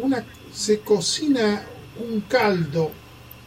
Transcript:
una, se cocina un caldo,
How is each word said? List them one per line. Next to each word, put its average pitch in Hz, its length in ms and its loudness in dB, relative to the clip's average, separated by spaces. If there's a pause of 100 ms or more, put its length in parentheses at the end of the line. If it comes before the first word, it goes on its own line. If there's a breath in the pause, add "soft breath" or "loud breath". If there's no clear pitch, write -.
una, 247 240 0 (280)
se 208 280 0
cocina 214 840 2 (480)
un 214 120 -2
caldo, 170 680 0 (560)